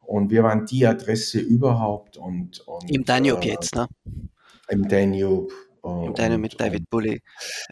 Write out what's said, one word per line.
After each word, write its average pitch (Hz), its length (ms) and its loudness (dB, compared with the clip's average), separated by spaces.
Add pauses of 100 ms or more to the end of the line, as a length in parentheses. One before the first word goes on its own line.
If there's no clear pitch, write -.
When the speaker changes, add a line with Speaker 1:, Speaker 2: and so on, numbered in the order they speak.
Speaker 1:
und 101 300 0
wir 113 120 6
waren 110 240 2
die 127 200 4
Adresse 113 520 0
überhaupt 113 760 0
und... 90 500 -10
und, - 240 -12
Speaker 2:
Im 135 140 0
Danube 127 420 2
Speaker 1:
äh, 110 40 0
Speaker 2:
jetzt, - 240 -6
ne? 120 120 -2 (840)
Speaker 1:
im 98 200 0
Danube, 98 640 2 (320)
äh, 87 220 -4
Speaker 2:
Im - 80 -6
Danube 113 200 2
Speaker 1:
und, 110 60 0
Speaker 2:
mit 107 200 -6
David 107 200 -2
Speaker 1:
und 82 100 -10
Speaker 2:
Boulez. 113 300 -2 (520)